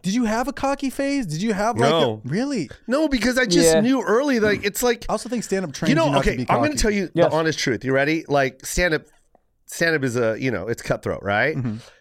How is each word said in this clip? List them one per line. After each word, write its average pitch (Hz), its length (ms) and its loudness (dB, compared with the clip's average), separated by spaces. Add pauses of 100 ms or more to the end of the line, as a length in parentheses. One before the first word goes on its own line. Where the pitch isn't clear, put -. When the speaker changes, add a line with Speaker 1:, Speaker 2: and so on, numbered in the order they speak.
Speaker 1:
did 190 100 -2
you 240 120 0
have 226 220 -2
a 277 60 -6
cocky 277 360 -4
phase? 277 360 -2
Did 156 160 -6
you 220 120 0
have, 214 240 0
like, 131 120 4
a - 20 4
Speaker 2:
No. 123 340 0
Speaker 1:
Really? 202 440 -4 (180)
Speaker 2:
No, 294 200 2
because 247 300 0
I 254 80 2
just 170 280 6
Speaker 3:
Yeah. 160 80 6
Speaker 2:
knew 254 200 2
early, 233 380 2
like, 202 260 2
it's 202 180 -2
like, 233 260 0
Speaker 1:
I 180 40 0
also 220 160 -6
think 240 140 -4
stand-up 190 300 -4
trains - 160 -2
Speaker 2:
you 277 60 4
know, 330 100 2
Speaker 1:
you - 60 2
not - 120 2
to 208 60 2
Speaker 2:
okay, 156 80 -2
Speaker 1:
be 123 120 -4
Speaker 2:
I'm 202 80 4
gonna 294 120 2
Speaker 1:
cocky. 285 80 -4
Speaker 2:
tell 214 140 2
you 202 220 -2
Speaker 3:
Yes. 165 160 4
Speaker 2:
the 151 60 0
honest 160 240 0
truth. 110 260 -2
You 131 80 0
ready? 147 340 0
Like, 139 380 -2
stand-up, 175 380 0 (600)
stand-up 160 380 0
is 120 140 -2
a, 110 220 0
you 131 120 -2
know, 98 160 -4
it's 117 140 -4
cutthroat, 110 420 -4
right? 113 320 0
Speaker 1:
Mm-hmm. 120 200 -4 (260)